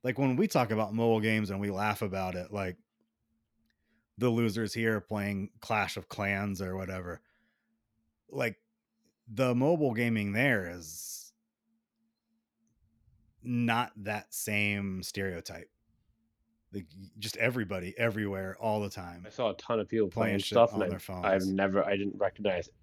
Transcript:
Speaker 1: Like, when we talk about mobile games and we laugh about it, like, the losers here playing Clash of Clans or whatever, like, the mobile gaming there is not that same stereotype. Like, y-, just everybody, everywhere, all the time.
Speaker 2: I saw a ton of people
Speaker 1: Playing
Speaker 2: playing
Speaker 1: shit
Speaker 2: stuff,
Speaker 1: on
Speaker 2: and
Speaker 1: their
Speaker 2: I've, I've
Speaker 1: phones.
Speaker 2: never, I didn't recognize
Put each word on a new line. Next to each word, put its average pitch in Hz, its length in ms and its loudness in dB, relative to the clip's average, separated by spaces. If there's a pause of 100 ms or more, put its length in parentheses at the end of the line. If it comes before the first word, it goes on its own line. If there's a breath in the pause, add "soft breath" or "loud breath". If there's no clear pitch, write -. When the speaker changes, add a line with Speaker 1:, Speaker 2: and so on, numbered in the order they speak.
Speaker 1:
Like, 127 140 0
when 131 200 4
we 208 100 4
talk 120 240 2
about 107 220 0
mobile 113 260 4
games 107 320 2
and 98 80 -4
we 101 100 -2
laugh 104 320 0
about 95 340 -2
it, 90 160 -8
like, 95 260 -4 (1400)
the 123 100 4
losers 113 460 2
here 113 260 2
playing 101 480 -4 (100)
Clash 104 380 -2
of 95 100 -12
Clans 98 540 -2
or 92 140 -4
whatever, 92 460 -6 (1080)
like, 120 280 -2 (760)
the 123 220 4
mobile 143 380 4
gaming 110 400 2
there 110 360 4
is - 600 -14 (2000)
not 120 560 2
that 104 360 -6
same 101 680 0
stereotype. 90 680 -6 (1000)
Like, 98 140 -8 (100)
y-, 95 220 -20
just 107 200 -8
everybody, 101 600 -2
everywhere, 101 600 -2
all 107 220 0
the 101 80 -4
time. 87 360 -12
Speaker 2:
I 90 40 -16
saw 117 200 -2
a 95 60 -4
ton 117 240 -2
of - 80 -2
people 107 220 2
Speaker 1:
Playing 110 200 0
Speaker 2:
playing 101 100 2
Speaker 1:
shit - 80 -4
Speaker 2:
stuff, 117 260 6
Speaker 1:
on 101 100 0
Speaker 2:
and 90 80 0
Speaker 1:
their 92 60 -4
Speaker 2:
I've, - 120 -12 (160)
I've 95 160 4
Speaker 1:
phones. 95 100 0
Speaker 2:
never, 98 320 2
I 101 140 0
didn't 101 200 -4
recognize 98 520 -2 (140)